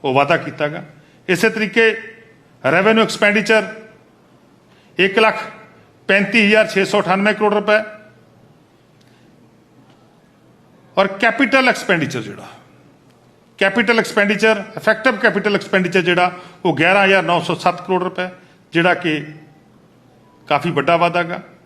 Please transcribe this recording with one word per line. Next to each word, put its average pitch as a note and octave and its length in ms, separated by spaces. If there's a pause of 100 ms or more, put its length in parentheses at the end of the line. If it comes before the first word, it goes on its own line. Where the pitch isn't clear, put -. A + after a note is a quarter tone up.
ਉਹ C3 100
ਵਾਅਦਾ C#3+ 240
ਕੀਤਾ D3 300
ਗਾ। D3+ 160 (460)
ਇਸੇ F#3 200
ਤਰੀਕੇ A3 420 (720)
ਰੈਵਨਿਊ G3 400
ਐਕਸਪੈਂਡੀਚਰ G#3 640 (1300)
ਇੱਕ F#3+ 220
ਲੱਖ A3 240 (680)
ਪੈਂਤੀ G3+ 360
ਹਜ਼ਾਰ G#3+ 220
ਛੇ G3 180
ਸੌ G#3 160
ਅਠਾਨਵੇਂ G3 320
ਕਰੋੜ G#3 200
ਰੁਪਏ G#3 260 (3250)
ਔਰ G3 100 (120)
ਕੈਪੀਟਲ C4 500
ਐਕਸਪੈਂਡੀਚਰ D3+ 520
ਜਿਹੜਾ, - 260 (1120)
ਕੈਪੀਟਲ A3+ 400
ਐਕਸਪੈਂਡੀਚਰ, G#3+ 640 (140)
ਇਫੈਕਟਿਵ A3 400
ਕੈਪੀਟਲ G3+ 380
ਐਕਸਪੈਂਡੀਚਰ F#3 460
ਜਿਹੜਾ F3 300 (340)
ਉਹ E3 120
ਗਿਆਰਾਂ F#3+ 280
ਹਜ਼ਾਰ F#3+ 180
ਨੌ E3+ 160
ਸੌ E3+ 160
ਸੱਤ F3 260
ਕਰੋੜ F3+ 220
ਰੁਪਏ, F3+ 240 (460)
ਜਿਹੜਾ E3+ 200
ਕਿ D#3 320 (1200)
ਕਾਫੀ D3+ 240
ਵੱਡਾ D3 260
ਵਾਧਾ F3 260
ਗਾ। F3 180 (240)